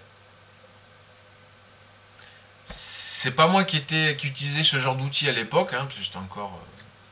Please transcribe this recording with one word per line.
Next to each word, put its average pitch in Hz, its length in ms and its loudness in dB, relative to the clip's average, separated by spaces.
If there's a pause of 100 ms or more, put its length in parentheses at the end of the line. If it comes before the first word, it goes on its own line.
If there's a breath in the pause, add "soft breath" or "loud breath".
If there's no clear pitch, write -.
(2750 loud breath)
C'est - 680 -2
pas 160 160 6
moi 190 160 6
qui 165 140 0
étais, 156 380 0
qui 143 120 -4
utilisais 143 340 -2
ce 147 160 4
genre 131 160 0
d'outil 139 340 0
à 127 40 4
l'époque, 120 400 0
hein, 127 80 0
parce 135 160 -6
que 101 80 -12
j'étais - 120 -8
encore, 95 380 -8
euh, - 280 -18 (300)